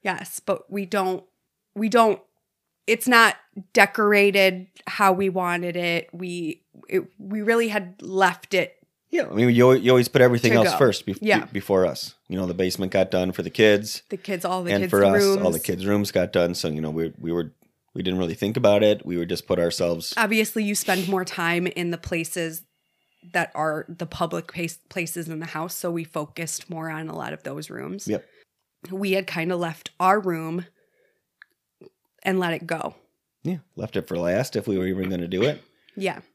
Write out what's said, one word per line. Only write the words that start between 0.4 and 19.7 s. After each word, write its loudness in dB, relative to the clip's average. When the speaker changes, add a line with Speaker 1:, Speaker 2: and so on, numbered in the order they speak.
Speaker 1:
we -6
don't, -2
we -2
don't, 4
it's 0
not 8
decorated 4
how 2
we 0
wanted -4
it. -2
We, -8
it, 0
we -8
really 2
had -6
left 0
it 0
Speaker 2:
Yeah, -2
I -10
mean, 4
you 8
al-, 8
you 4
always 6
put 4
everything 4
Speaker 1:
to 6
Speaker 2:
else 4
Speaker 1:
go. 0
Speaker 2:
first 2
bef-, -6
Speaker 1:
Yeah. 2
Speaker 2:
be-, -18
before 2
us. -6
You -6
know, -2
the -4
basement -2
got 2
done 0
for -6
the -8
kids. 4
Speaker 1:
The -10
kids, -8
all -2
the -4
Speaker 2:
And 0
Speaker 1:
kids' -4
Speaker 2:
for 6
us, 4
Speaker 1:
rooms. 2
Speaker 2:
all 2
the -2
kids' -6
rooms 0
got 0
done. 2
So, -4
you -6
know, -4
we, -4
we -6
were, -4
we -8
didn't -2
really -2
think -4
about 4
it. 2
We -4
were -4
just -6
put 0
ourselves -2